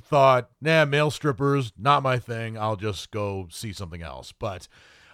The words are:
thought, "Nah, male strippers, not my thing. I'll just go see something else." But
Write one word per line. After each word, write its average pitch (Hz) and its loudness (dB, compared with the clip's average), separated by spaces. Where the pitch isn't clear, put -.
thought, 135 4
"Nah, 160 4
male 147 2
strippers, 139 0
not 139 4
my 127 0
thing. 113 -8
I'll 107 -2
just 104 -8
go 98 -6
see 104 -10
something 87 -12
else." 67 -14
But 95 -12